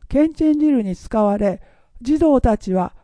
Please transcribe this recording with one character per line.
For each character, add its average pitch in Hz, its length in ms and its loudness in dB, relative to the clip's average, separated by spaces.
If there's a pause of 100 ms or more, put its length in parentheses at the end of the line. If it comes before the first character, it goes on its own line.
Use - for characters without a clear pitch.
け 294 180 2
ん 320 80 -10
ち 311 160 0
ん 302 80 0
汁 294 240 0
に 185 120 -6
使 - 280 -4
わ 208 160 0
れ、 202 200 -2 (440)
児 294 160 0
童 294 220 4
た 220 160 2
ち - 160 -6
は、 185 200 -2 (100)